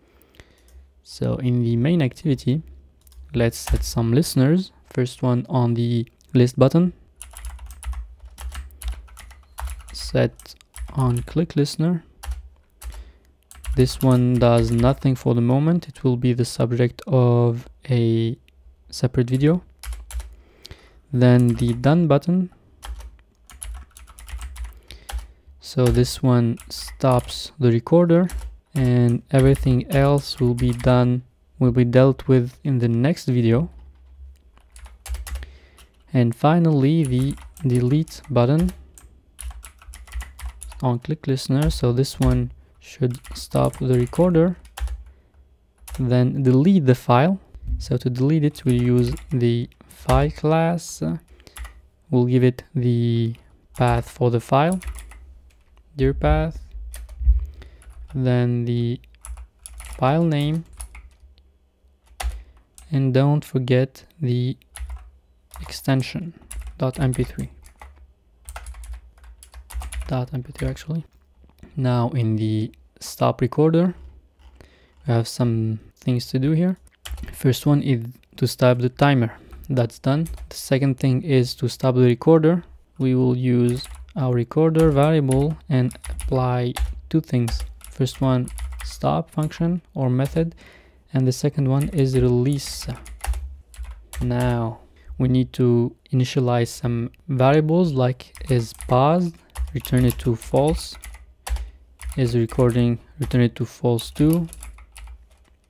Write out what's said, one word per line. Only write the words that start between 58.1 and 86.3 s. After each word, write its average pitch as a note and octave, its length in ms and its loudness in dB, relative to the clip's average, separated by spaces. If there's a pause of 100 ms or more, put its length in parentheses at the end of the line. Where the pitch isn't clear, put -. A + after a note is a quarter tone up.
then B2 520 2
the A#2+ 340 -2 (960)
file D3 280 2
name, D#3 420 -2 (2250)
and C3+ 240 0
don't C#3+ 280 2
forget B2+ 600 -2 (160)
the B2 380 -2 (1040)
extension - 720 -6 (420)
dot - 240 -4
M B2+ 140 0
P A#2+ 100 -2
three. C3+ 240 -8 (2500)
Dot B2+ 280 -4
M B2+ 80 -6
P C#3 100 -18
three C3+ 160 -6
actually. D3+ 380 -8 (720)
Now B2 340 0
in A2 260 0
the A2 340 -2 (300)
stop - 400 -2
recorder, D#3+ 540 2 (1120)
we C3 60 0
have A2+ 140 0
some A2+ 540 -2 (160)
things B2 300 -2
to - 120 -4
do C#3 140 0
here. F3+ 240 0 (560)
First - 340 0
one D3 160 4
is A#2+ 220 0 (320)
to C3+ 100 0
stop B2 320 2
the B2 120 0
timer. C3+ 420 2 (360)
That's B2 300 -2
done. D3+ 300 -2 (220)
The - 60 -18
second C3+ 440 0
thing C3 220 0
is B2+ 340 0
to B2+ 120 -2
stop B2+ 280 -2
the B2+ 60 4
recorder. D#3+ 600 4 (360)
We C3 180 0
will B2+ 200 2
use B2 480 0 (300)
our C3 180 -2
recorder D#3 580 2
variable C#3+ 640 2 (120)
and B2+ 240 0 (180)
apply B2 640 -2 (340)